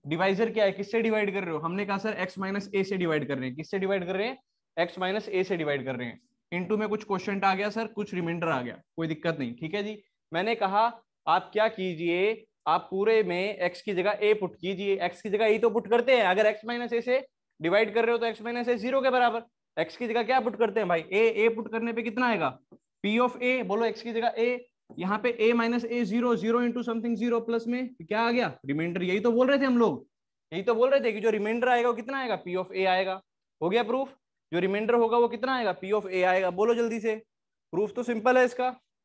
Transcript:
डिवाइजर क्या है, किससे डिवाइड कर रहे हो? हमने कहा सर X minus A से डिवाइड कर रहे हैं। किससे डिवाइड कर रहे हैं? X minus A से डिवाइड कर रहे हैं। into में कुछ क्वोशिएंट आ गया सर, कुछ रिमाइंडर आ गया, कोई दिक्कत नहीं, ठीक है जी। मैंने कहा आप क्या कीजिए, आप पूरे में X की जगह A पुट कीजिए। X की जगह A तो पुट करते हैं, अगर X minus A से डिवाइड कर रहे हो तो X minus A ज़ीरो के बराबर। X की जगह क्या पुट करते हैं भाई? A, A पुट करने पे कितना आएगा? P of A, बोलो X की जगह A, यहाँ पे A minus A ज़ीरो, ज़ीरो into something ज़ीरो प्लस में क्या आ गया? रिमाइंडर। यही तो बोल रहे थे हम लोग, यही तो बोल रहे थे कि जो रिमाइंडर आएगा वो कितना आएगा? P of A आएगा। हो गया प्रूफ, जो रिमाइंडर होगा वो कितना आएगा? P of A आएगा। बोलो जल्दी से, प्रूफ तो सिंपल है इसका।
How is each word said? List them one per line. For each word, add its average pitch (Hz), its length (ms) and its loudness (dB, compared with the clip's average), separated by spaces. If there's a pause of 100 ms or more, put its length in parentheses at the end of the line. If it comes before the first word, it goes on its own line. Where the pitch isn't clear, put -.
डिवाइजर 190 460 0
क्या 214 120 2
है, 196 80 2
किससे 214 300 -2
डिवाइड 214 320 0
कर 196 100 -4
रहे 165 100 -4
हो? 147 60 -4
हमने 180 260 -4
कहा 196 120 -2
सर 196 260 -4
X 185 160 -8
minus 196 320 -6
A 190 120 0
से 196 120 -4
डिवाइड 156 320 0
कर 135 100 -4
रहे 127 100 -6
हैं। 131 80 -10
किससे 156 220 -6
डिवाइड 190 280 -2
कर 185 100 -4
रहे 208 100 -2
हैं? 262 120 -8 (380)
X 170 220 -2
minus 196 320 -2
A 185 140 2
से 185 120 -2
डिवाइड 147 280 -2
कर 131 120 -6
रहे 120 120 -8
हैं। 110 120 -14 (320)
into 180 260 -2
में 214 100 -2
कुछ 208 160 -4
क्वोशिएंट 196 400 -2
आ 190 100 4
गया 202 160 -2
सर, 220 180 -4
कुछ 208 260 -8
रिमाइंडर 170 340 -2
आ 139 140 0
गया, 120 180 -10 (160)
कोई 165 120 -2
दिक्कत 156 300 -2
नहीं, 120 180 -4
ठीक 160 180 -8
है 202 100 -2
जी। 208 180 -10 (300)
मैंने 202 240 0
कहा 202 240 0 (460)
आप 180 260 2
क्या 214 180 4
कीजिए, 185 760 -2 (220)
आप 165 240 2
पूरे 214 320 4
में 185 420 -4
X 175 160 -4
की 202 140 -6
जगह 202 260 0
A 208 200 6
पुट 185 160 -4
कीजिए। 196 440 -2
X 175 220 -4
की 214 80 -8
जगह 214 180 2
A 214 140 4
तो 233 80 4
पुट 202 180 -2
करते 240 280 4
हैं, 220 80 4
अगर 208 280 4
X 214 140 -12
minus 240 260 -6
A 233 100 0
से 247 160 0 (420)
डिवाइड 196 340 2
कर 226 100 4
रहे 233 80 2
हो 233 60 0
तो 226 80 -2
X 226 160 -6
minus 240 260 -4
A 247 80 2
ज़ीरो 262 260 -2
के 262 80 2
बराबर। 240 340 2 (320)
X 165 200 -4
की 240 120 -4
जगह 233 140 0
क्या 254 180 2
पुट 220 180 -2
करते 214 220 0
हैं 185 80 0
भाई? 170 140 2
A, 208 220 2 (160)
A 226 140 4
पुट 220 180 -6
करने 226 200 -2
पे 233 100 -4
कितना 240 260 -2
आएगा? 185 200 0 (560)
P 208 160 0
of 247 180 0
A, 247 260 0
बोलो 208 220 0
X 220 160 -6
की 240 100 -8
जगह 233 260 -2
A, 240 200 0 (320)
यहाँ 190 280 -2
पे 233 240 -2
A 233 120 6
minus 233 320 0
A 240 180 -2
ज़ीरो, 240 320 2
ज़ीरो 226 240 2
into 240 240 -2
something 233 320 -2
ज़ीरो 233 260 0
प्लस 233 240 -2
में 247 300 -4
क्या 208 240 -4
आ 233 100 2
गया? 240 180 2 (180)
रिमाइंडर। 165 360 -2
यही 185 180 0
तो 240 120 4
बोल 247 160 4
रहे 277 100 4
थे 277 60 0
हम 247 140 4
लोग, 180 280 2 (460)
यही 185 100 -4
तो 233 120 2
बोल 247 160 4
रहे 277 100 6
थे 226 120 0
कि 208 80 -6
जो 220 100 2
रिमाइंडर 220 380 0
आएगा 240 200 4
वो 233 80 2
कितना 254 240 -6
आएगा? 226 220 -4
P 180 140 -6
of 185 160 -6
A 185 140 0
आएगा। 185 340 2 (400)
हो 160 80 0
गया 226 160 2
प्रूफ, 262 320 -4 (360)
जो 170 60 0
रिमाइंडर 202 360 0
होगा 233 240 4
वो 233 100 4
कितना 240 280 -4
आएगा? 202 240 0
P 190 120 -6
of 202 160 0
A 185 160 0
आएगा। 185 280 4
बोलो 214 220 2
जल्दी 233 260 -2
से, 220 140 -2 (580)
प्रूफ 202 240 -2
तो 247 80 -2
सिंपल 240 340 2
है 254 60 6
इसका। 254 300 -2 (300)